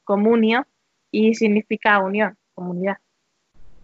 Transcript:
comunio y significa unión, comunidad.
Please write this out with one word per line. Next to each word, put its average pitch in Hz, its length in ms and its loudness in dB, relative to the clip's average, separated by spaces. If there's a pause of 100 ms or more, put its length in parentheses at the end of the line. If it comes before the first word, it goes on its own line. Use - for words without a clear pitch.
comunio 220 600 2 (460)
y 220 240 2
significa 214 640 0
unión, 196 380 -2 (160)
comunidad. 180 440 -6 (880)